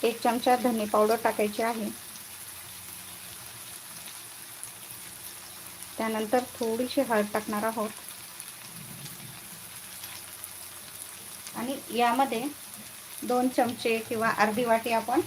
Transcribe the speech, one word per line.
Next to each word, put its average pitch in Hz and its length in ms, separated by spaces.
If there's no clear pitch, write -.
एक 226 180
चमचा 247 340
धने 226 300
पावडर 214 300
टाकायची 220 480
आहे. 226 260
त्यानंतर 220 420
थोडीशी 247 640
हळद 226 320
टाकणार 214 300
आहोत 220 260
आणि 240 220
यामध्ये 240 460
दोन 247 240
चमचे 233 500
किंवा 226 320
अर्धी 214 360
वाटी 226 260
आपण 226 360